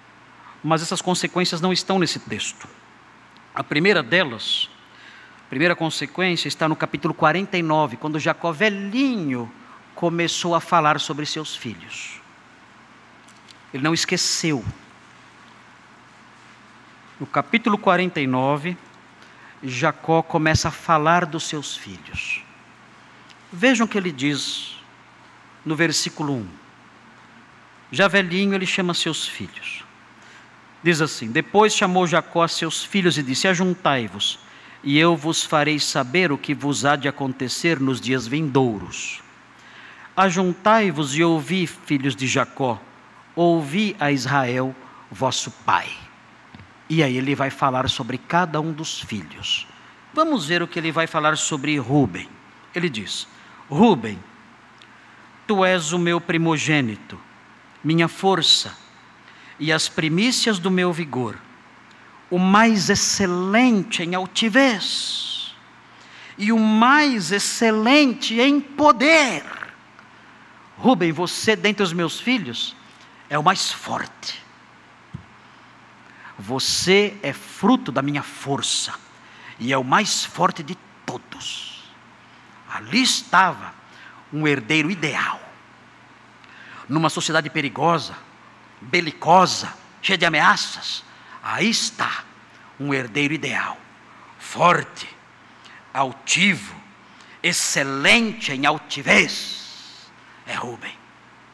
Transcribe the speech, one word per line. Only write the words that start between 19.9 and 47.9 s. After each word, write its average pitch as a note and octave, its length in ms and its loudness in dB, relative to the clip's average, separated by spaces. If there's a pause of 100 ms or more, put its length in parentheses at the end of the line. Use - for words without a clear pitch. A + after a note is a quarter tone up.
começa D#3 460 0
a D#3 40 -4
falar E3 540 2
dos D#3 200 -6
seus D3 300 -8
filhos. - 680 -10 (1080)
Vejam A3+ 360 2
o - 20 -4
que G#3 80 -2
ele F3+ 140 -2
diz C#3 640 -4 (920)
no D#3 100 -2
versículo D3 600 -2
um. G#2+ 120 -6 (1400)
Já F#3 160 4
velhinho, F#3+ 460 2
ele F#3 140 -2
chama F3+ 260 0
seus - 340 -4
filhos. - 560 -12 (1000)
Diz D#3+ 180 2
assim: B2+ 300 -4
"Depois G3+ 440 4
chamou F#3 300 2
Jacó E3+ 380 2
a E3 40 2
seus - 360 -4
filhos F3 340 0
e D3+ 60 -2
disse: C3 240 -2
'Ajuntai-vos, D#3+ 920 0 (460)
e C#3 160 2
eu E3+ 180 6
vos D#3 260 -2
farei D3+ 360 2
saber D3 520 0
o C#3 60 -2
que D3 160 -4
vos C3 320 -2
há C#3+ 100 4
de C#3+ 120 -2
acontecer C3+ 720 -2
nos C3 200 0
dias A#2+ 280 -2
vindouros. B2+ 960 -2 (920)
Ajuntai-vos F3+ 1000 2
e D#3+ 80 4
ouvi, E3 440 2
filhos C#3 480 -2
de C3 100 -4
Jacó, B2 560 -2 (540)
ouvi E3+ 640 2
a C#3+ 120 2
Israel, C3 640 0 (360)
vosso B2 400 -4 (140)
pai.'" F#2+ 240 0 (1000)
E D#3+ 140 2
aí B2+ 140 0
ele C3+ 180 -2
vai C#3 140 -2
falar C3 400 0
sobre B2 280 -4